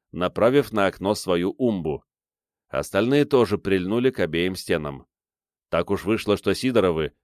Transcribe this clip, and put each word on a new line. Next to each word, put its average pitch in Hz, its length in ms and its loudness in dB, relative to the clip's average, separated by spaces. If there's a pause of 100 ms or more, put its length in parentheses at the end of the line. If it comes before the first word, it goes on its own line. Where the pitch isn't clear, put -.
(120)
направив 110 600 2
на 104 140 2
окно 92 280 -2
свою 90 380 -2
умбу. 90 520 -2 (640)
Остальные 113 560 0
тоже 113 340 2
прильнули 98 520 0
к - 100 -12
обеим 87 340 -2
стенам. 76 520 -4 (640)
Так 87 200 0
уж 98 140 -2
вышло, 104 320 0
что 98 180 0
Сидоровы, 92 580 0 (120)